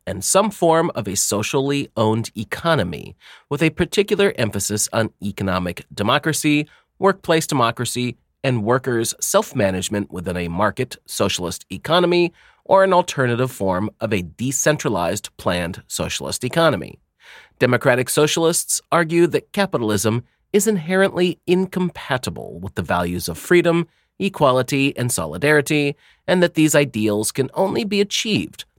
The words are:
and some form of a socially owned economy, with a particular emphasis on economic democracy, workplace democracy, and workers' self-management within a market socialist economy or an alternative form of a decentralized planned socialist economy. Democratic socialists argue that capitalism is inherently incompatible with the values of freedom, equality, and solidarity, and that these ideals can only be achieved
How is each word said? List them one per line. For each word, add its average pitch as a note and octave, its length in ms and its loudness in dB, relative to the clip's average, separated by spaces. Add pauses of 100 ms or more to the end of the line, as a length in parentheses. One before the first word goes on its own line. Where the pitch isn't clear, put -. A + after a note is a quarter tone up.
and F#2+ 180 -8
some G3+ 280 2
form E3 420 2
of G#2+ 140 -6
a F#2+ 80 -6
socially C#3 840 -2
owned A2 400 0
economy, A2 800 -4 (320)
with D3 140 -2
a D#3+ 80 4
particular G3 640 0
emphasis G#2 560 -2
on A2 160 0 (140)
economic F#2 680 -4
democracy, D3 760 0 (320)
workplace F#3 480 0
democracy, A#2+ 720 -2 (260)
and B2 200 0
workers' A#2 560 0
self-management G2+ 920 0
within F2+ 260 -6
a F2+ 100 -4
market G2+ 580 -2
socialist - 640 -4
economy F3 600 2 (340)
or F#3+ 180 4
an F#3+ 100 4
alternative B2+ 580 0
form F#2+ 380 -2 (100)
of A2 140 -2
a F#2+ 80 0
decentralized G#2 1160 -2
planned F2+ 500 -4
socialist E2 560 -6
economy. B2 560 0 (580)
Democratic B2 520 4
socialists D#3+ 680 2 (120)
argue E3+ 340 4
that D3+ 280 -2
capitalism A2+ 720 0 (300)
is G#3 140 4
inherently F#3 800 0
incompatible E3+ 1120 -2
with F#2 160 -12
the F#2+ 60 -4
values F2 460 -2
of E2+ 100 -8
freedom, E3+ 500 2 (300)
equality, C#3 800 2
and B2 140 -2
solidarity, C#3+ 840 0 (320)
and F3+ 140 2
that E3+ 140 2
these D#3 200 4
ideals G#2+ 560 2
can C3 220 -2
only A3 300 0
be G3+ 180 0
achieved G3+ 640 -2 (140)